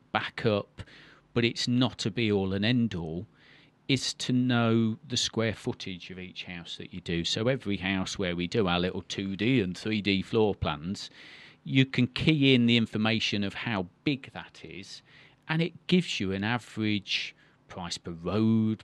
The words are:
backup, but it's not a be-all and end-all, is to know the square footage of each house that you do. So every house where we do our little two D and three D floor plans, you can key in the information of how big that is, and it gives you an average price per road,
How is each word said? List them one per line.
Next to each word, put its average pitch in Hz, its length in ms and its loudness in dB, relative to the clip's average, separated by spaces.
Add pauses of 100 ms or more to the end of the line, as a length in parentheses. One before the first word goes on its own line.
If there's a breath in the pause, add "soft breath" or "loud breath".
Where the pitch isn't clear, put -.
(120)
backup, - 720 -2 (520 loud breath)
but 117 120 4
it's - 220 0
not 123 380 2
a 113 60 -2
be-all 101 420 2
and 101 120 0
end-all, 101 600 0 (600 soft breath)
is 131 280 -2
to - 180 -4
know 117 640 2 (100)
the 123 100 -4
square 113 360 -2
footage 95 560 -10
of 92 100 -14
each 90 240 -14
house 87 340 -12
that - 160 -14
you 92 80 -10
do. 85 220 0
So 110 240 0
every 123 300 -2
house 95 400 -2
where 87 180 -2
we 87 120 -2
do 107 200 0
our 87 120 2
little 92 240 -2
two 98 320 -6
D 117 260 2
and 90 160 -4
three 110 240 -2
D 98 200 4
floor 107 340 2
plans, 82 540 -6 (540 loud breath)
you 135 220 4
can 131 220 2
key 135 480 4
in 120 100 6
the 120 120 6
information 110 680 0
of 98 100 -4
how 98 340 -4 (160)
big 139 300 -4
that - 300 -16
is, 82 380 -16 (460 loud breath)
and 160 140 0
it 170 120 -4 (140)
gives 180 320 2
you 95 120 -2
an 98 120 -2
average 107 920 -2 (320 soft breath)
price 87 300 -8
per - 140 -12
road, 110 720 0